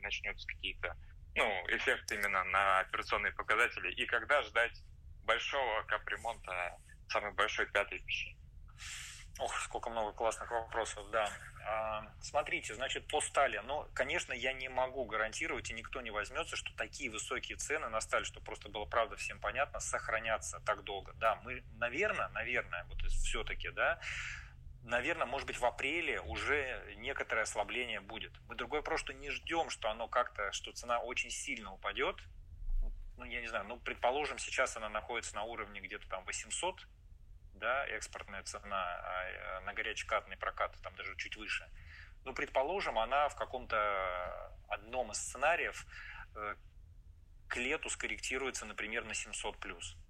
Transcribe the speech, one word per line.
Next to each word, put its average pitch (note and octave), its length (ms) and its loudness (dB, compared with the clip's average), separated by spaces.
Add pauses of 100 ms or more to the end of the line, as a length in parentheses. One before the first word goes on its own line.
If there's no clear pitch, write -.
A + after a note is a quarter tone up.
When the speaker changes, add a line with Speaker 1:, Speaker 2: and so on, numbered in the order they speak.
Speaker 1:
начнется - 460 -4
какие-то, F2+ 480 -4 (400)
ну, G#2 340 2
эффекты A#2 460 2
именно G2 280 4
на F#2+ 380 8
операционные G#2 500 2
показатели? G#2+ 640 4
И A#2+ 120 0
когда A#2+ 380 4
ждать A#2 400 2 (400)
большого A#2 600 4
капремонта G2+ 920 -2 (300)
самой G#2 260 0
большой G#2+ 340 4
пятой G2 320 2
печи? - 380 -4 (1000)
Speaker 2:
Ох, B2 220 0
сколько - 280 -2
много A2 240 2
классных A2+ 380 2
вопросов, A2+ 580 0
да. G#2+ 180 4 (380)
А, A2 380 0 (180)
смотрите, D3 540 0
значит, C3 320 -2
по D3+ 120 4
стали. C3+ 460 6
Ну, C#3 300 -2
конечно, C#3 380 0
я B2+ 200 0
не C3 160 -6
могу B2+ 360 2
гарантировать, A2 680 0
и - 20 -4
никто A2+ 280 -6
не A2+ 100 -4
возьмется, A#2+ 440 -2
что - 200 -2
такие A#2 340 -4
высокие A2 480 -4
цены D3 320 0
на A2 100 2
сталь, A2 260 2
что - 160 -8
просто - 280 -8
было, G#2 160 -2
правда, A2 300 4
всем - 240 -4
понятно, A2+ 400 0
сохранятся A2 800 0
так G2+ 240 0
долго. G2 300 -4
Да, A2 300 4
мы, B2 200 -6 (160)
наверное, C3+ 500 2
наверное, G#2+ 540 0
вот - 180 -2 (100)
все-таки, - 600 2
да, C3+ 280 2 (840)
наверное, B2 420 2
может C3+ 220 0
быть, B2 100 -4
в B2+ 80 4
апреле C3+ 560 2
уже G#2 760 0
некоторое A#2+ 460 0
ослабление A2 580 0
будет. G2+ 460 -8
Мы A#2+ 80 -8
другой B2+ 280 0
просто D3 300 0
не C#3 180 -8
ждем, D3+ 400 0
что - 180 0
оно A2+ 180 0
как-то, G#2+ 440 2
что - 220 -6
цена A#2+ 260 0
очень A#2+ 320 -2
сильно A2 420 -6
упадет. A2+ 480 0 (960)
Ну, B2 80 -10
я A#2+ 160 -4
не A#2 60 -4
знаю, A2 180 0
ну, A#2 140 -6
предположим, C3+ 580 4
сейчас - 400 2
она G#2+ 120 -2
находится A2 460 -2
на G#2 80 0
уровне G#2+ 380 -6
где-то F#2+ 260 -8
там F#2 180 -4
восемьсот, A2+ 640 -2 (760)
да, C3 240 4
экспортная G2+ 560 -6
цена, G2+ 400 -2
а, F2+ 400 -2
э, F#2+ 380 -6
на G2+ 120 -6
горячекатный G#2+ 640 0
прокат F#2+ 460 0
там F2+ 120 -8
даже F#2+ 200 -8
чуть - 220 -6
выше. G2 280 -4 (600)
Ну, C3 80 -4
предположим, D3 640 4
она C3 300 6
в - 60 -10
каком-то A#2 420 0 (880)
одном A2 440 -2
из G#2 60 -2
сценариев, C3+ 680 2 (500)
э, G#2 200 -4 (920)
к - 80 -4
лету B2 340 0
скорректируется, A#2+ 760 -2
например, A2 400 -4
на G#2+ 80 -6
семьсот G#2 460 -4
плюс. F2+ 360 -8 (140)